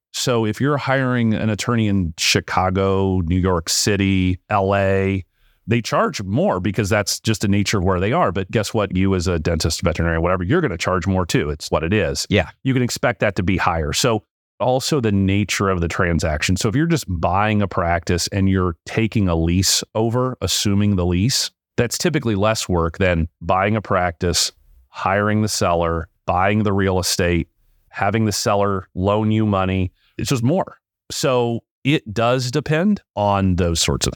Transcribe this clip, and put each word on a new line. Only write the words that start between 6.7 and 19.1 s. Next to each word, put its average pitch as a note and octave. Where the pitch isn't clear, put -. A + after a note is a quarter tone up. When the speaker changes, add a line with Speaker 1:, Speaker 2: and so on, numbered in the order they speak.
Speaker 1:
that's G#2
just A2
the G#2+
nature G2+
of F2
where F#2
they G#2
are. D3+
But F#2+
guess G#2+
what? G2+
You F#2+
as F2
a F2
dentist, D#2+
veterinarian, E2
whatever, F2+
you're C3
gonna G#2+
charge F#2
more F#2
too. D#2
It's -
what D#2+
it F2
is. D#2+
Speaker 2:
Yeah. F#2
Speaker 1:
You C3
can B2+
expect A#2+
that G#2+
to G2+
be F#2
higher. D#2+
So A2+
also B2+
the A2
nature G2
of F2+
the E2
transaction. E2+
So A#2+
if G2
you're D#3
just E3
buying F#2+
a F#2+
practice E2+
and G2
you're F#2
taking A2